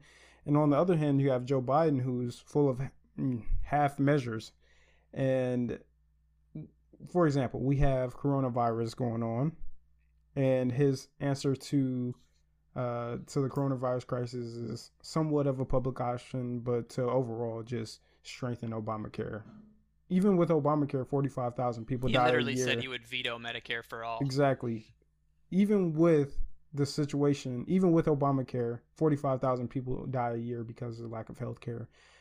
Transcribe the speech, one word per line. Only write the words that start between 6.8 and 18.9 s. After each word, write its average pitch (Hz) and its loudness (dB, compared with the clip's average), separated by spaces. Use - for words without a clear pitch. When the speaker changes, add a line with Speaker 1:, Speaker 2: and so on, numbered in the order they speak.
Speaker 1:
for 175 4
example, 139 0
we 135 2
have 131 2
coronavirus 120 0
going 117 -4
on, 120 -2
and 131 2
his 135 0
answer 139 0
to, 127 -2
uh, 120 -4
to - -2
the 135 0
coronavirus 127 -2
crisis 123 -6
is 117 -10
somewhat 147 0
of 131 0
a 131 -4
public 127 0
option, 123 -6
but 120 -2
to 131 -4
overall 117 -2
just 117 -8
strengthen 120 -8
Obamacare. 110 -6